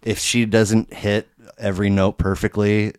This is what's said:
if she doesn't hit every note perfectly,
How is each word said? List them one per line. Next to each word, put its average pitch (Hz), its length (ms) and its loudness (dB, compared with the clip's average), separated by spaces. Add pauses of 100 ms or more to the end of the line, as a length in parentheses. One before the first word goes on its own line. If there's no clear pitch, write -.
if 107 180 -4
she 120 260 0
doesn't 110 480 2
hit 104 340 -2 (300)
every 101 320 -2
note 98 280 2
perfectly, 104 800 -2